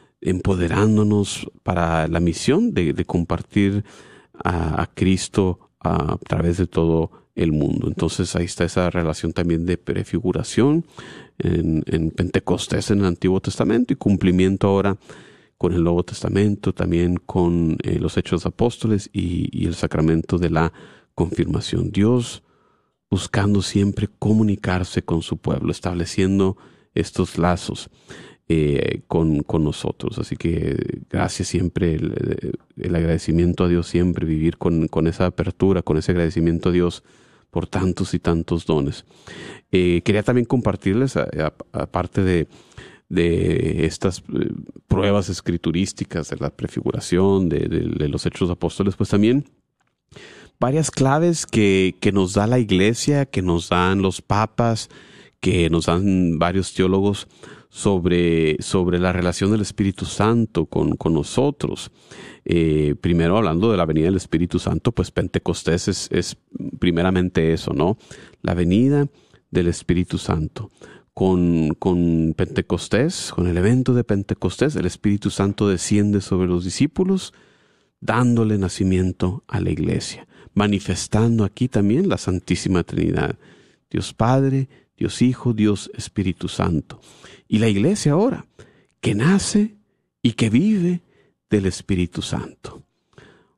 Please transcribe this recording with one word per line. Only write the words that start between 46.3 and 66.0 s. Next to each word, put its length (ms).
la 120
prefiguración, 1000
de, 180
de, 120
de 200
los 160
Hechos 240
de 40
Apóstoles, 420
pues 140
también 360
varias 320
claves 540
que, 540
que 120
nos 220
da 140
la 120
iglesia, 640
que 160
nos 280
dan 320
los 200
papas, 680
que 300
nos 180
dan 520
varios 340
teólogos 540
sobre, 920
sobre 360
la 140
relación 400
del 100
Espíritu 440
Santo 640
con, 280
con 180
nosotros. 800
Eh, 560
primero, 360
hablando 340
de 60
la 80
venida 200
del 100
Espíritu 440
Santo, 320
pues 200
Pentecostés 760
es, 240